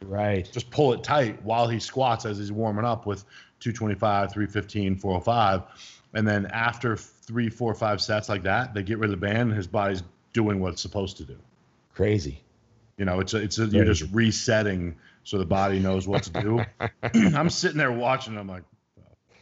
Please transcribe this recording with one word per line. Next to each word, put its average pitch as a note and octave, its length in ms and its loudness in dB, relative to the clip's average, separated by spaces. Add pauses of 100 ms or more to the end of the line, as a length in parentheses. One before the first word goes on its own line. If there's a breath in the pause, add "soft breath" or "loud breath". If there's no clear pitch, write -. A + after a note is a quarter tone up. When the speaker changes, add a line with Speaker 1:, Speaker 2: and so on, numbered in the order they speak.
Speaker 1:
Right. G2+ 500 -2
Speaker 2:
Just A#2+ 180 -8
pull C#3+ 220 4
it - 140 -2
tight C3+ 380 2
while A2+ 260 2
he A#2 100 -2
squats A#2+ 460 0
as G#2 120 -4
he's G#2 140 -6
warming G#2+ 320 -2
up A#2+ 220 -2
with G2 180 -4 (380 loud breath)
two A#2+ 100 -4
twenty-five, G2+ 600 0
three G#2 120 -2
fifteen, G2 520 -2
four F#2+ 180 -2
oh F2 60 0
five. G#2 400 4 (520 loud breath)
And G#2+ 140 2
then G2+ 200 2
after A#2 500 -2
three, A2+ 520 -6
four, A2+ 240 -2
five G#2 280 0
sets G#2+ 260 -2
like G2+ 160 -2
that, A2 300 0
they G2+ 100 -4
get G#2+ 160 -4
rid A2 140 2
of F#2 60 -4
the G2 60 -2
band A2+ 240 2
and G#2+ 40 0
his F#2+ 140 -4
body's G2 360 -2 (300)
doing G#2 260 2
what F#2 140 -2
it's - 80 -10
supposed F#2+ 360 -6
to D#2+ 60 -14
do. C2+ 140 -16 (560)
Speaker 1:
Crazy. F#2+ 500 0 (540)
Speaker 2:
You G2+ 80 -2
know, F2+ 160 0
it's F#2+ 120 -4
a, A2 40 2
it's G#2 220 -4
a, A2+ 80 2
you're G#2 180 6
just G2 160 4
Speaker 1:
Crazy. F2+ 140 -6
Speaker 2:
resetting G#2+ 800 2 (280 soft breath)
so - 140 -4
the F#2+ 80 0
body F#2+ 340 2
knows F#2+ 280 0
what G2 160 0
to - 80 -12
do. A2 340 0 (140)
Speaker 1:
<laughs> A#2 220 -4
Speaker 2:
<clears throat> A#2 120 -2
I'm D3 360 6
sitting - 280 -2
there C#3 140 2
watching. A#2+ 460 -2
I'm G2+ 100 -10
like, F#2 160 -10 (320)
"What - 220 -20 (120)
the - 120 -20